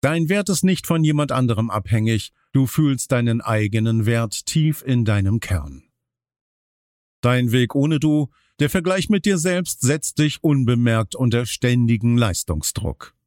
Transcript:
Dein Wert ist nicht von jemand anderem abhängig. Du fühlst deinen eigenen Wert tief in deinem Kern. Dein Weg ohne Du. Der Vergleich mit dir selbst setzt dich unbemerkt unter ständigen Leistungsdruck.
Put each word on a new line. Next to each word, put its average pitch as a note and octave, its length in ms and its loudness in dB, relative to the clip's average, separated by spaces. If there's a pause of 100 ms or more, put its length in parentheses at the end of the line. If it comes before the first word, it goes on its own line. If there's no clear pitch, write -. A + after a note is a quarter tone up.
Dein D#3 280 0
Wert G3 200 -2
ist F#3 140 -2
nicht F#3 240 0
von E3 160 0
jemand D3 300 0
anderem A#2 380 0
abhängig. G#2+ 600 -2 (220)
Du C3+ 160 2
fühlst C#3 420 0
deinen A#2+ 300 0
eigenen A2 680 0
Wert A#2 400 -2
tief D#3 360 0
in B2 220 0
deinem G#2 360 2
Kern. C#2+ 420 -6 (1400)
Dein B2 280 2
Weg B2 240 2
ohne D3 240 2
Du. D3+ 300 2 (300)
Der D3 100 2
Vergleich F#3 400 0
mit G3+ 160 2
dir G3 140 2
selbst F3+ 420 -2
setzt C#3+ 380 -2
dich D3+ 260 0
unbemerkt A#2+ 720 2
unter A#2+ 320 0
ständigen A#2+ 680 2
Leistungsdruck. - 1000 -4 (120)